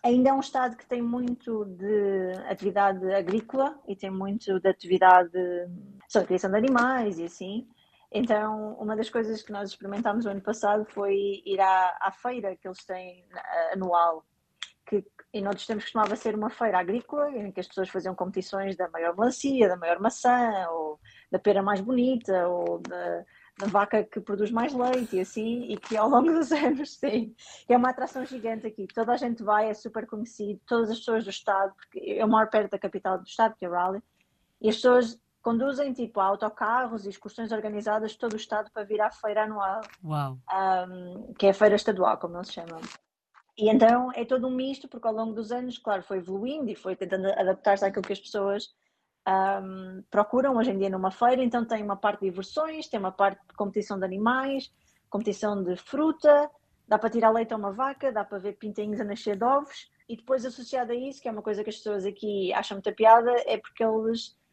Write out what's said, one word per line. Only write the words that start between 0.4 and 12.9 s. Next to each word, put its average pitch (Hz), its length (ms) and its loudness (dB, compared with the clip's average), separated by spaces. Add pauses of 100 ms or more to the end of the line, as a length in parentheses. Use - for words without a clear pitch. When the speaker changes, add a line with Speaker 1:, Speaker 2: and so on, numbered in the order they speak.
Speaker 1:
estado 254 360 -4
que - 100 -20
tem 240 160 -4
muito 240 640 -4
de 196 640 -2 (160)
atividade 190 640 0
agrícola 226 720 -2
e 202 80 -6
tem 190 160 -10
muito 196 480 -2
de 190 100 4
atividade, 180 720 6 (720)
só 214 120 4
de 180 60 -2
criação 185 240 0
de 196 60 2
animais 240 640 2
e 165 60 -6
assim. 196 440 -10 (420)
Então, 214 720 0
uma 214 160 -4
das 220 140 -4
coisas 220 320 -2
que 214 100 -14
nós 202 160 -8
experimentámos 202 560 -4
o 202 60 -4
ano 196 100 -6
passado 214 460 0
foi 202 580 -2
ir 196 160 -4
à, 185 400 4
à 190 100 -2
feira 202 460 -6
que - 100 -18
eles 185 200 -14
têm, 185 480 -12